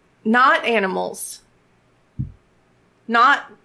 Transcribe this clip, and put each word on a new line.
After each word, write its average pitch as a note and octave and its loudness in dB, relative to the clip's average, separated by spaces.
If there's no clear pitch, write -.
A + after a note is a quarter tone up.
not B3+ 2
animals, F#3+ -4
not A#3+ 2